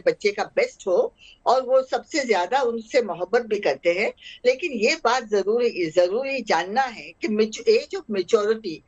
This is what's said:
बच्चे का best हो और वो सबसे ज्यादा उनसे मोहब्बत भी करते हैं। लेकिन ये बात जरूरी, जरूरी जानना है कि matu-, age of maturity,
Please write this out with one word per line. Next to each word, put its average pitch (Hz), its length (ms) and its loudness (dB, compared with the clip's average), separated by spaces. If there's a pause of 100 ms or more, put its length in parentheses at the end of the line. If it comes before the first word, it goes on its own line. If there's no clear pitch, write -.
बच्चे 202 260 0
का 202 120 -2
best - 440 -4
हो 196 260 2 (320)
और 254 160 4
वो 262 200 2
सबसे 262 440 -4
ज्यादा 214 360 2
उनसे 233 400 0
मोहब्बत 180 400 0
भी 214 180 -4
करते 165 300 0
हैं। 196 240 0 (320)
लेकिन 262 260 0
ये 240 240 0
बात 247 280 0
जरूरी, 202 680 0
जरूरी 233 500 0
जानना 185 400 -2
है 165 300 -6 (100)
कि - 60 -6
matu-, 220 400 -2
age 247 280 2
of 226 220 -6
maturity, 208 580 0 (120)